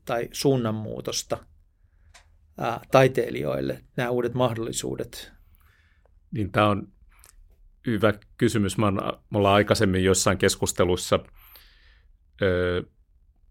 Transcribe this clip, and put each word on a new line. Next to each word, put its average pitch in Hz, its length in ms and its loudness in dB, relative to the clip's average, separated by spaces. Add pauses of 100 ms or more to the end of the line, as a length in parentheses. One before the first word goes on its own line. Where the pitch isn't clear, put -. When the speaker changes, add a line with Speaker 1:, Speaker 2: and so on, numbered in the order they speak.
Speaker 1:
tai 123 260 -4
suunnanmuutosta, 117 1080 -4 (1200)
ää, 120 220 -4 (120)
taiteilijoille 131 920 0 (140)
nämä 123 120 -2
uudet 123 240 -2
mahdollisuudet. 123 1000 -4 (1000)
Speaker 2:
Niin 104 200 -4
tää 104 160 2
on 101 200 -2 (1000)
hyvä 107 260 2 (240)
kysymys. 107 400 0
Mä 110 80 2
oon, 98 140 0 (300)
me - 80 -2
ollaan 98 180 6
aikaisemmin 101 480 4
joissain 95 340 2
keskusteluissa, 92 800 0 (1200)
ö, 90 420 0 (680)